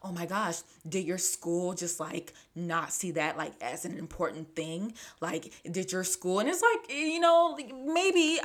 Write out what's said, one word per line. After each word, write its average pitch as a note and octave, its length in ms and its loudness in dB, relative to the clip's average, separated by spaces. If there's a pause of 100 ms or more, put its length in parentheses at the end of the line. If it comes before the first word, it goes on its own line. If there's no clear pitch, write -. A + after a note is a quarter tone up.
Oh G3 60 -8
my E3+ 160 -4
gosh, F#3 360 -2 (260)
did F#3 160 -2
your F3+ 140 -2
school F3+ 560 0
just, F3 260 -6
like, D#3+ 320 -6 (240)
not E3 360 -2
see F3 200 -4
that, D#3 240 0
like, D3+ 160 -4 (100)
as - 220 -6
an - 120 -6
important D#3+ 600 -4
thing? E3+ 380 -4 (260)
Like, E3 320 -4 (180)
did F#3 220 -4
your F#3 100 -2
school, F#3 380 0
and A#3+ 80 2
it's F4 120 0
like, A4+ 300 4
you D#4 300 -2
know, E4+ 360 6
like, C4 160 -12
maybe E4 720 4